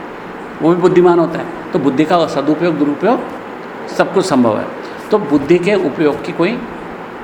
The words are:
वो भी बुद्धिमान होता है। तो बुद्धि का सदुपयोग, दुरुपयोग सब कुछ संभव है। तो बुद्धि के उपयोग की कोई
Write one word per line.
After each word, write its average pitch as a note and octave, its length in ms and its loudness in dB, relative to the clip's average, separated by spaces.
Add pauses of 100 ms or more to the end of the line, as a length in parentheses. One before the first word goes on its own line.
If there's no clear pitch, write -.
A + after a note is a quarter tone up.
(600)
वो D3+ 80 4
भी F3 120 2
बुद्धिमान F3 380 6
होता E3 200 0
है। - 220 -8 (100)
तो F3 80 0
बुद्धि C#3 260 2
का E3+ 220 2
सदुपयोग, D3+ 500 0
दुरुपयोग D3 420 2 (720)
सब - 240 0
कुछ F3+ 120 4
संभव A#2+ 320 4
है। G2+ 80 -4 (460)
तो G#3+ 80 4
बुद्धि D3 400 2
के G3+ 180 2
उपयोग D#3 480 0
की F3+ 80 -6
कोई G#3 260 0 (640)